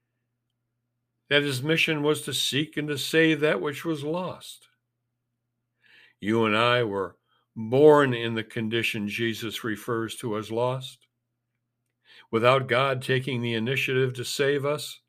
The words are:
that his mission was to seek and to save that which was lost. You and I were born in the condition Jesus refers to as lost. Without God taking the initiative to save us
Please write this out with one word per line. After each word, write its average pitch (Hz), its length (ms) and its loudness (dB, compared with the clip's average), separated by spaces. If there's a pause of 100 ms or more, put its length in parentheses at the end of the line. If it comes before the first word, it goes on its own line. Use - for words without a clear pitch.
(1300)
that 143 140 4
his 135 200 -2
mission 156 400 0
was 147 200 0
to 139 120 -8
seek 143 420 -2
and 151 120 -4
to 147 100 -4
save 160 420 2
that 156 200 2
which 147 240 -6
was 156 200 -4
lost. 165 640 -8 (1500)
You 110 240 2
and 107 120 2
I 120 260 4
were 98 340 -4 (380)
born 135 580 6
in 117 220 -2
the 110 100 -2
condition 110 640 -2
Jesus 110 560 -4
refers 113 520 -6
to 110 200 -6
as 107 140 -8
lost. 127 560 -4 (1200)
Without 123 380 4
God 131 320 0
taking 131 400 -2
the 120 140 -2
initiative 127 600 -2
to 120 100 -10
save 139 400 -2
us 143 440 -6